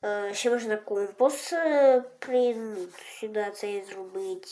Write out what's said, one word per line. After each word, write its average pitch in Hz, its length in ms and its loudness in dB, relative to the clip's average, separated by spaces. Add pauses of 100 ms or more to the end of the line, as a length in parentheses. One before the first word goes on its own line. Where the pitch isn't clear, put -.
Е, 208 300 -2
ще 240 160 0
можна 233 260 0
компас, 214 760 0
е, 285 480 6 (180)
при-, 247 380 2 (640)
сюди 214 340 -4
цей 202 300 -6
зробити. 269 680 -8